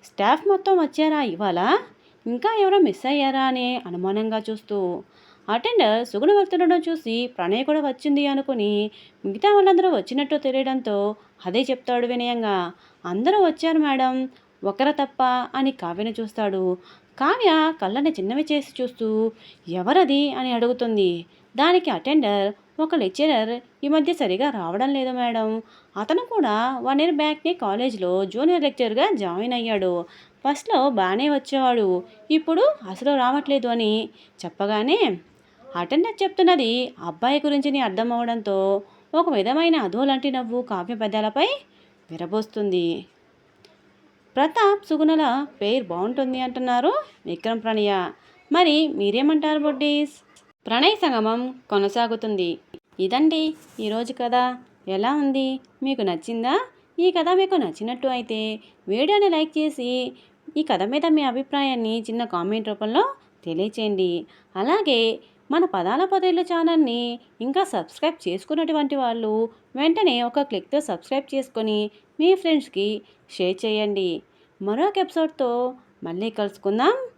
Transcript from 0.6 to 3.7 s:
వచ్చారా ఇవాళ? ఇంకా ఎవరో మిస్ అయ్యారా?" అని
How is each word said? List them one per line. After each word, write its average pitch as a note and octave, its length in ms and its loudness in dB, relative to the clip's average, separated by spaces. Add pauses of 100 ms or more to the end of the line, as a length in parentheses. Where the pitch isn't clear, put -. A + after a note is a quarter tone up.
వచ్చారా D4+ 420 0
ఇవాళ? G3+ 560 0 (480)
ఇంకా D#4 360 -2
ఎవరో G4 180 4
మిస్ B3+ 280 2
అయ్యారా?" C4+ 340 0
అని B3+ 360 0